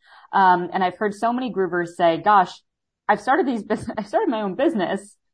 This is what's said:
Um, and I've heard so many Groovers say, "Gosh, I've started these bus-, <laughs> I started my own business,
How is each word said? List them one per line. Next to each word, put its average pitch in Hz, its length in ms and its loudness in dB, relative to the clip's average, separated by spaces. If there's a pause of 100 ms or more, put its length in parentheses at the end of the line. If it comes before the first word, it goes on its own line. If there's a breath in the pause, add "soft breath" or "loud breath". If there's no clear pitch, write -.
(320 soft breath)
Um, 180 400 4
and 190 120 -2
I've 180 160 -2
heard 208 160 -2
so 233 180 -2
many 254 180 -6
Groovers 175 460 -4
say, 165 240 2
"Gosh, 196 300 4 (580)
I've 202 100 2
started 269 280 0
these 233 160 -4
bus-, - 300 -4
<laughs> - 40 -8
I 214 60 -6
started 370 260 -2
my 214 140 -4
own 190 100 -4
business, 196 640 -2 (160)